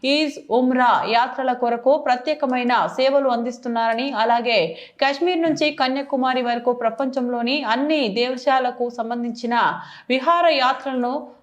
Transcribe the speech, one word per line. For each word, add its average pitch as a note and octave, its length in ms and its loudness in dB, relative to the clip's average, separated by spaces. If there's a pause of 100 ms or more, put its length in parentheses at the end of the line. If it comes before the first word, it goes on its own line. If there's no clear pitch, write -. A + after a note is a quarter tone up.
(140)
ఈజ్ D4+ 240 0 (200)
ఉమ్రా B3+ 340 4 (240)
యాత్రల B3+ 360 0 (120)
కొరకు A#3 300 2 (120)
ప్రత్యేకమైన B3 640 0 (240)
సేవలు C4+ 400 2
అందిస్తున్నారని, A#3 720 -2 (160)
అలాగే A#3 340 2 (440)
కాశ్మీర్ E4 440 0
నుంచి D4+ 220 0 (140)
కన్యాకుమారి C4 640 0
వరకు A#3+ 260 0 (100)
ప్రపంచంలోని A#3+ 760 -2 (160)
అన్ని D4 260 0 (220)
దేశాలకు B3 640 0 (140)
సంబంధించిన A#3 540 -4 (600)
విహార E4+ 320 2 (180)
యాత్రలను B3+ 500 -2 (280)